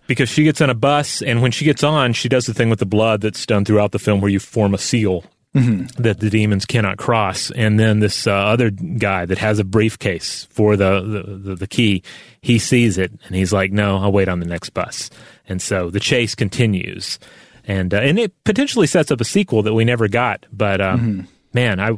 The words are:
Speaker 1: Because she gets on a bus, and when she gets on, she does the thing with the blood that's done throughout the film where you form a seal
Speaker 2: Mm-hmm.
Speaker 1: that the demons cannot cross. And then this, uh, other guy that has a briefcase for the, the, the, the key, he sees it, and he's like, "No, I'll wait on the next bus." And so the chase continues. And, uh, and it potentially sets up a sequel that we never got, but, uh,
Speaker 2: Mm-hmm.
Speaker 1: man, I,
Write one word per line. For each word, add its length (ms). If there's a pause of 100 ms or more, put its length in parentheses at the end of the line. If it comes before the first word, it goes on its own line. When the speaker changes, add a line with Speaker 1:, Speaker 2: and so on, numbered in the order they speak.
Speaker 1:
Because 240
she 140
gets 180
on 80
a 60
bus, 480
and 180
when 100
she 140
gets 180
on, 300
she 160
does 160
the 80
thing 160
with 100
the 60
blood 360
that's 260
done 180
throughout 280
the 60
film 220
where 80
you 100
form 360
a 20
seal 460 (300)
Speaker 2:
Mm-hmm. 480
Speaker 1:
that 200
the 80
demons 360
cannot 300
cross. 560
And 260
then 220
this, 260
uh, 60
other 380
guy 560
that 140
has 200
a 60
briefcase 840
for 280
the, 240
the, 320 (160)
the, 60
the 120
key, 360 (380)
he 160
sees 400
it, 140 (160)
and 80
he's 160
like, 220
"No, 240
I'll 160
wait 160
on 100
the 60
next 240
bus." 400 (400)
And 120
so 280
the 100
chase 360
continues. 840 (480)
And, 260
uh, 40
and 200
it 140 (140)
potentially 420
sets 240
up 80
a 60
sequel 380
that 100
we 100
never 240
got, 460
but, 260
uh, 160
Speaker 2:
Mm-hmm. 260 (320)
Speaker 1:
man, 280
I, 160